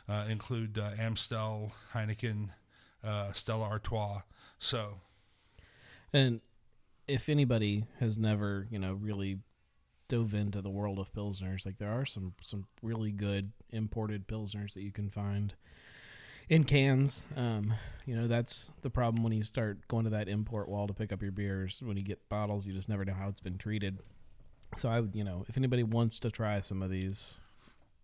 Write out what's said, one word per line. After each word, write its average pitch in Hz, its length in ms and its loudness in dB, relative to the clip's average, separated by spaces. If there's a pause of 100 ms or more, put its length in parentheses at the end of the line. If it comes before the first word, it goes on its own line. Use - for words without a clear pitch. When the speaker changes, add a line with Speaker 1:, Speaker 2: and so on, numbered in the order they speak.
Speaker 1:
uh, 104 220 -2
include, 110 480 -4
uh, 104 220 -2
Amstel, 110 720 -2 (240)
Heineken, 107 540 -2 (540)
uh, 104 300 -2
Stella 110 340 -2
Artois. 104 540 -2 (380)
So. 104 400 -4 (1120)
Speaker 2:
And 127 260 6 (680)
if 135 220 2
anybody 110 560 6 (140)
has 113 160 2
never, 104 540 2
you 110 80 -4
know, 95 160 -2
really 98 460 -2 (680)
dove 113 280 2
into 101 260 0
the 98 80 -4
world 98 300 -2
of 95 140 -6
Pilsners, 95 520 -4
like, 95 140 -6
there 104 100 -4
are 123 160 0
some, 95 280 -6 (100)
some 98 240 -6 (160)
really 110 280 0
good 101 400 0 (200)
imported 107 560 -2
Pilsners 104 480 -4
that 95 80 -8
you 101 80 -6
can 104 180 -4
find 101 460 0 (920)
in 160 180 8
cans. 139 600 6 (100)
Um, 113 380 0 (320)
you 123 100 -2
know, 117 120 2
that's 117 440 0 (100)
the 123 100 -2
problem 117 320 2
when 113 100 4
you 110 80 2
start 107 460 -2
going 113 160 2
to 110 80 2
that 107 180 0
import 107 400 0
wall 101 160 0
to 101 80 -2
pick 107 180 -4
up 98 120 -4
your 98 80 -2
beers. 95 520 -2
When 107 140 -2
you 98 60 -2
get 98 260 -6
bottles, 104 380 0
you 95 60 -4
just 95 140 -4
never 101 160 0
know 95 100 -2
how 95 160 -2
it's 98 120 -8
been 92 160 -6
treated. 101 400 -2 (800)
So - 140 0
I 117 100 4
would, 107 160 0
you 107 80 0
know, 92 260 -2
if 113 80 -2
anybody 127 240 4
wants 117 380 4
to 120 100 0
try 104 320 0
some 95 220 -2
of 92 80 0
these 95 480 -2 (640)